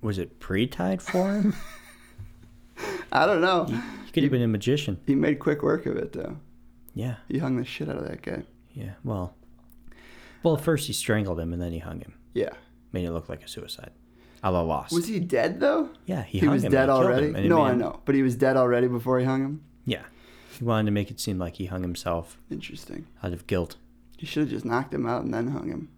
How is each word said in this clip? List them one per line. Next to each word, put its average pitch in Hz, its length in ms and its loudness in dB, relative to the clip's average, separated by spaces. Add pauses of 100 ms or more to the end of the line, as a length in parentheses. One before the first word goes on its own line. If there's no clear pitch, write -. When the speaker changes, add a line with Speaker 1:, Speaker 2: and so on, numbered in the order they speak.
Speaker 1:
was 104 180 -2
it - 200 -6
pre-tied 175 600 0
for 190 320 0
him? 208 260 2
Speaker 2:
<laughs> - 40 -10 (1500)
I 143 140 4
don't 185 160 4
know. 180 240 2
Speaker 1:
He, 139 80 -4
he - 380 -10
could 160 120 2
have - 0 -
Speaker 2:
He 139 60 4
Speaker 1:
been 131 120 2
a 117 60 2
magician. 113 580 0
Speaker 2:
he 139 100 2
made 147 240 2
quick 151 240 0
work 156 220 2
of - 120 -2
it, - 160 -6
though. - 240 -8 (560)
Speaker 1:
Yeah. 117 220 -4 (120)
Speaker 2:
He - 120 -2
hung 131 180 0
the 123 80 -2
shit - 240 -8
out - 80 -6
of - 100 -6
that - 140 -10
guy. - 220 -6 (300)
Speaker 1:
Yeah, 101 180 -10 (120)
well. 95 320 -4 (1080)
Well, 160 140 4
first 151 300 2
he 104 60 -4
strangled 98 460 0
him, 85 140 -4
and 87 80 -4
then 87 100 -4
he 82 80 -4
hung 82 220 -10
him. - 120 -16 (200)
Speaker 2:
Yeah. - 180 0 (400)
Speaker 1:
Made 90 140 -2
it 85 60 -2
look 82 180 -6
like 82 140 -10
a - 40 -18
suicide. - 440 -14 (520)
A 95 80 2
la 87 100 4
Lost. 80 320 -2
Speaker 2:
Was 170 140 2
he 220 120 -2
dead, 175 400 0
though? 302 300 2 (160)
Speaker 1:
Yeah, - 180 -4
he - 160 -4
Speaker 2:
He - 60 4
Speaker 1:
hung 139 100 6
Speaker 2:
was 127 80 2
Speaker 1:
him - 80 2
Speaker 2:
dead 135 180 6
Speaker 1:
and 135 80 6
killed 127 80 6
Speaker 2:
already? 127 220 4
Speaker 1:
him, 156 80 -2
and 101 80 0
he 160 60 4
Speaker 2:
No, 165 140 8
I 131 80 4
Speaker 1:
made 123 80 4
Speaker 2:
know. - 260 -4
But 139 100 4
he 139 60 6
was 127 140 4
dead 131 200 4
already 123 320 6
before 123 320 2
he 127 60 2
hung 135 160 2
him? 143 220 -4 (220)
Speaker 1:
Yeah. 98 180 -2 (540)
He - 60 -8
wanted 110 220 2
to 104 60 2
make 101 180 0
it - 100 -14
seem 95 200 -4
like 87 160 -6
he 95 100 -8
hung 92 160 -6
himself 87 560 -4 (140)
Speaker 2:
Interesting. - 560 -12 (160)
Speaker 1:
out 92 100 -4
of 85 140 -12
guilt. 87 300 -2 (400)
Speaker 2:
He - 80 -12
should 151 160 -2
have 151 80 0
just - 160 -6
knocked 123 280 -2
him 123 140 -2
out 120 160 -2
and - 100 -4
then 117 140 -2
hung 139 220 -6
him. 170 280 -10